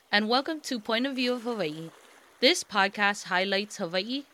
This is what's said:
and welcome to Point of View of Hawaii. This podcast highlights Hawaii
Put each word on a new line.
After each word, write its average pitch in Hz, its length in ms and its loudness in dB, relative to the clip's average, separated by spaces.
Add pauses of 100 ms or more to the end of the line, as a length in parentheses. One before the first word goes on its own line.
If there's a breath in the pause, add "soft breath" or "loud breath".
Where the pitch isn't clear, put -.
(120)
and 214 160 4
welcome 285 320 0
to 247 180 -6
Point 226 260 -2
of 277 120 -4
View 247 160 0
of 247 100 -4
Hawaii. 165 480 -4 (480)
This 302 240 4
podcast 202 640 0
highlights 196 540 0
Hawaii 202 440 -4 (120)